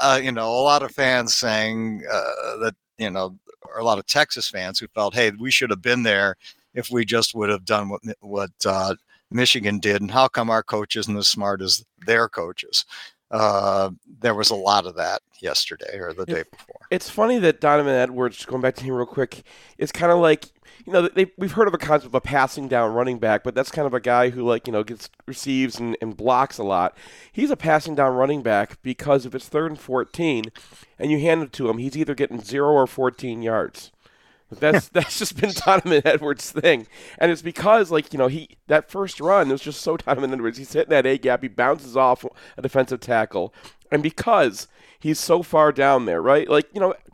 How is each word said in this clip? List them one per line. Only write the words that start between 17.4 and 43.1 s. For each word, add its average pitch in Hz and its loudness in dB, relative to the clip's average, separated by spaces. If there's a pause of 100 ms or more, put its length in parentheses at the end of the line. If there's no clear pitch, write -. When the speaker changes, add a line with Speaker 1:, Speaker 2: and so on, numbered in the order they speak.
Speaker 2:
Donovan 147 4
Edwards, 127 0
going 127 -6
back 127 0
to 127 -14
him 135 -6
real 123 -2
quick, - -6 (360)
is 151 -6
kinda 170 2
like, 160 4 (360)
you 175 -10
know, 175 4
they, 190 0
we've 190 -6
heard 220 2
of 190 2
a 170 0
concept 147 0
of 113 -2
a 127 0
passing 139 -2
down 117 2
running 123 -2
back, 107 0
but 123 -6
that's 135 -2
kind 151 -2
of 127 -2
a 123 -2
guy 123 2
who, 123 -6
like, 117 0
you 120 -6
know, 107 0
gets, 113 -14 (180)
receives 131 -4
and, 117 -4
and 110 -6
blocks 127 0
a 117 -6
lot. 92 0 (380)
He's 285 -2
a 285 -2
passing 156 0
down 131 2
running 139 0
back 107 0
because 127 0
if 123 -10
it's 131 -12
third 160 -2
and 156 -12
fourteen 127 -2 (540)
and 143 -2
you 151 2
hand 160 2
it 135 -10
to 123 -2
him, 110 -2
he's 131 -8
either 151 -2
getting 123 -4
zero 139 0
or 139 6
fourteen 123 -4
yards. 110 -4 (580)
That's, 151 0
<laughs> - -20
that's - -2
just - -6
been 202 0 (120)
Donovan 175 4
Edwards' 151 0
thing. 147 2 (320)
And 175 4
it's 160 -2
because, 175 2
like, 156 -2
you 151 -4
know, 131 4
he, 147 -6
that 151 2
first 196 -8
run 170 4
was 135 -2
just 151 -10
so 165 -2
Donovan 135 -2
Edwards. 117 -4
He's 135 -14
hitting 151 0
that 135 4
A 131 2
gap. 123 0
He 131 -8
bounces 127 -2
off 127 4 (360)
a - -14
defensive 131 -2
tackle. 107 -2 (360)